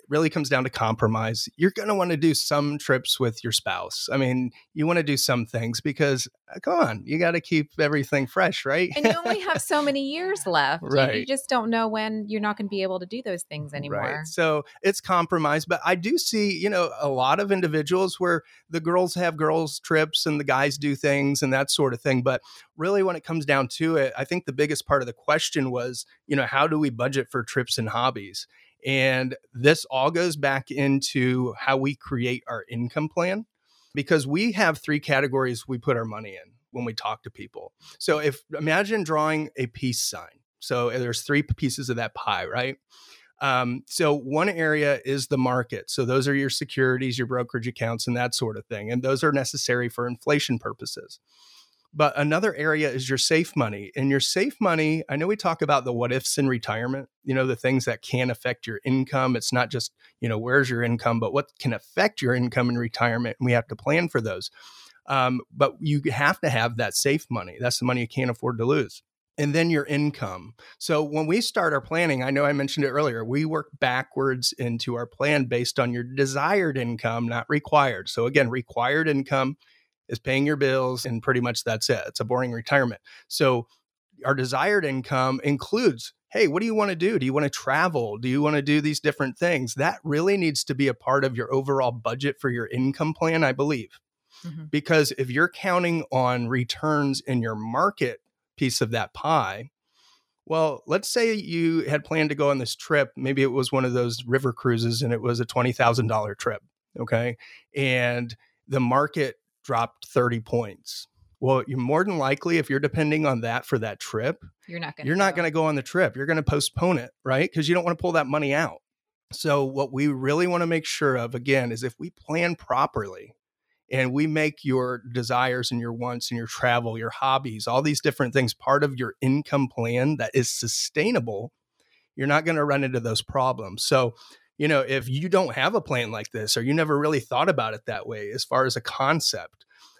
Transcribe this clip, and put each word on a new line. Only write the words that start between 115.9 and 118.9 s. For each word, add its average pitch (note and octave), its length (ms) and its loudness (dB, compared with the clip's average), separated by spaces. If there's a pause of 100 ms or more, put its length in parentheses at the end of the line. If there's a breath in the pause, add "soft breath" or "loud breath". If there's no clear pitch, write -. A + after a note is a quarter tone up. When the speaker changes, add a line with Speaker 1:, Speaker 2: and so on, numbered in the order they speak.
Speaker 1:
You're C#3 100 -4
gonna D#3+ 160 2
postpone D3+ 560 2
it, B2 120 -8 (140)
right? C3+ 280 2
'Cause D#3 160 0
you F3 60 4
don't F3 100 2
wanna F3 120 0
pull F3 160 -2
that D#3 140 2
money C#3+ 280 0
out. D3 280 -2 (500)